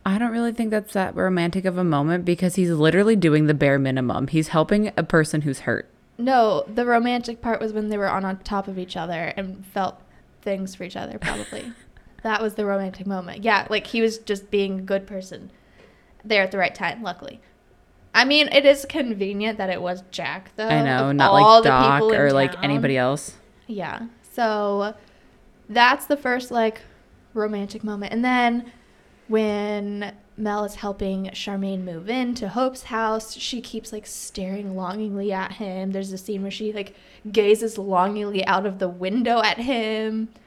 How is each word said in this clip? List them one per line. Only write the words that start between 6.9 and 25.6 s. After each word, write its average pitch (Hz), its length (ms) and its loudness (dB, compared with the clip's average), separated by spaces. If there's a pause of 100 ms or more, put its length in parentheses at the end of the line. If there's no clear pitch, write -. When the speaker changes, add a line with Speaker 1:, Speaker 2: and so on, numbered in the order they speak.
Speaker 2:
part 226 200 -2
was 220 120 -4
when 214 160 -4
they 214 100 -2
were 202 100 0
on, 190 160 -2
on 190 160 -4
top 196 280 -6
of 190 100 -8
each 180 180 -10
other 165 400 -6
and 190 300 -10
felt - 320 -6 (440)
things 190 320 -6
for 180 100 -12
each 185 120 -12
other, - 220 -12
probably. - 600 -8
Speaker 1:
<laughs> - 40 -20 (400)
Speaker 2:
That 220 200 -2
was 214 120 -2
the 208 120 -4
romantic 190 400 -4
moment. 190 380 -8
Yeah, 208 260 2
like, 208 160 -2
he 233 160 -2
was 220 160 0
just 196 320 -6
being 196 300 0
a - 20 -10
good 196 240 -2
person 190 460 -14 (720)
there 214 180 2
at 190 80 0
the 202 80 -4
right 180 160 0
time, 185 260 -6
luckily. 202 400 -12 (760)
I 226 100 6
mean, 285 260 4
it 285 140 4
is 285 200 6
convenient 214 720 -4
that 190 120 -4
it 180 100 -4
was 180 300 -6
Jack, 170 460 -10
though, 214 100 -6
Speaker 1:
I 151 160 2
know, 135 280 0
Speaker 2:
of 143 60 0
Speaker 1:
not, 139 140 6
Speaker 2:
all 202 280 10
Speaker 1:
like, 233 40 8
Speaker 2:
the 226 60 4
Speaker 1:
Doc 135 320 6
Speaker 2:
people 220 140 2
in - 60 2
Speaker 1:
or, 143 120 4
like, 139 220 2
Speaker 2:
town. - 100 4
Speaker 1:
anybody 139 320 2
else. 131 400 -2 (320)
Speaker 2:
Yeah. 202 380 -8 (260)
So 208 640 0 (720)